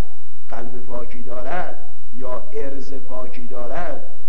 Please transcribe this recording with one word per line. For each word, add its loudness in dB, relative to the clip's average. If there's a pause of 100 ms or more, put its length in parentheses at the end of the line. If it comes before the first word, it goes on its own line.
(500)
قلب 0
پاکی 0
دارد، 0 (400)
یا 0
ارز 0
پاکی 0
دارد، 0 (260)